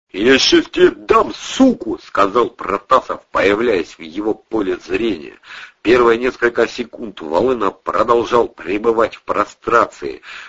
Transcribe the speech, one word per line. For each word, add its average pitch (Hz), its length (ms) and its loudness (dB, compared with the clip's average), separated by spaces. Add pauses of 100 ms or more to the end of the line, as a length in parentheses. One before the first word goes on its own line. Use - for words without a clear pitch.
(120)
«Я 123 260 4
щас 165 280 2
тебе 175 240 2
дам, - 440 0
суку!» - 680 0
сказал 101 460 0
Протасов, 92 720 -4 (100)
появляясь 101 640 0
в 85 60 -20
его 98 320 -4
поле 98 420 -4
зрения. 87 640 -6 (420)
Первые 117 380 4
несколько 120 500 0
секунд 113 540 -12
Волына 98 480 0
продолжал 113 760 0
пребывать 110 680 -2
в - 60 -20
прострации. 101 960 -4 (280)